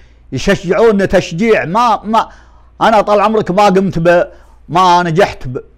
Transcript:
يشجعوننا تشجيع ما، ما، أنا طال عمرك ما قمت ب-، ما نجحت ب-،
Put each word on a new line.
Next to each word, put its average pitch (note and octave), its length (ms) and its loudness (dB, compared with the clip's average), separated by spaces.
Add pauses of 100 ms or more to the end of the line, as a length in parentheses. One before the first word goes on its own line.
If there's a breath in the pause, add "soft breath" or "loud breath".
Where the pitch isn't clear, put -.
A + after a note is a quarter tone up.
(320 soft breath)
يشجعوننا G3 760 0
تشجيع F3+ 600 -2
ما، G#3+ 380 0
ما، G#3+ 260 -2 (520 soft breath)
أنا G#3 200 2
طال G#3 200 0
عمرك G#3+ 300 -2
ما G#3 140 2
قمت F#3+ 340 0
ب-، E3+ 280 2 (420 soft breath)
ما F3 340 2
نجحت E3+ 440 -2
ب-، B2+ 160 -10 (140)